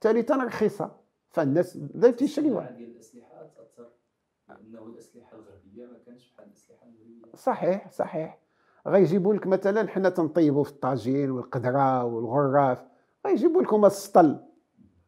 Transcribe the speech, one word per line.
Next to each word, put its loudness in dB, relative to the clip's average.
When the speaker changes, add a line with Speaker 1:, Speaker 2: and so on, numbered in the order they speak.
Speaker 1:
ثالثًا 0
رخيصة، -4
فالناس -2
بدات 2
تشريها. -2
Speaker 2:
الصناعة -12
ديال -20
الأسلحة -20
تأثر، -20
لأنه -20
الأسلحة -20
الغربية -20
ما -20
كانش -20
بحال -20
الأسلحة -20
المغربية. -20
Speaker 1:
صحيح، -4
صحيح. -8
غيجيبوا 2
لك -4
مثلًا، 0
حنا 0
تنطيبوا 0
في -8
الطاجين -4
والقدرة -2
والغراف، 0
غيجيبوا 2
لكم 2
السطل، 4